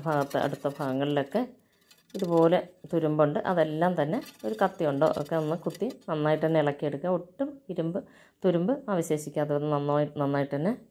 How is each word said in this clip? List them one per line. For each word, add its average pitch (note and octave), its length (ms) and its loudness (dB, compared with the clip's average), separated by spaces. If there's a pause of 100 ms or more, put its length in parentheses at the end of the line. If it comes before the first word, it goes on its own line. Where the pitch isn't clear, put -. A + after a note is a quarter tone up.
ഭാഗത്ത് D3 380 0
അടുത്ത C#3+ 220 -4 (120)
ഭാഗങ്ങളിലൊക്കെ C#3+ 640 -2 (760)
ഇതുപോലെ E3+ 420 4 (340)
തുരുമ്പുണ്ട്. D3+ 460 2 (120)
അതെല്ലാം D#3+ 500 2
തന്നെ D#3 180 -2 (280)
ഒരു A3 160 -4
കത്തി F#3+ 260 0
കൊണ്ടോ C#3 180 2 (140)
ഒക്കെ D3 220 -4
ഒന്ന് D#3 140 -2 (100)
കുത്തി F3 200 -4 (220)
നന്നായിട്ട് D#3 380 0
തന്നെ D#3+ 180 2
ഇളക്കിയെടുക്കുക. D3 540 -2
ഒട്ടും A3 300 -6 (240)
ഇരുമ്പ് E3+ 280 -4 (440)
തുരുമ്പ് F3 280 2 (200)
അവശേഷിക്കാതെ D3+ 680 -2
ഒന്ന് D3 180 -2
നന്നായി, C#3+ 300 2 (160)
നന്നായിട്ട് C#3+ 340 0
തന്നെ D#3+ 160 0 (180)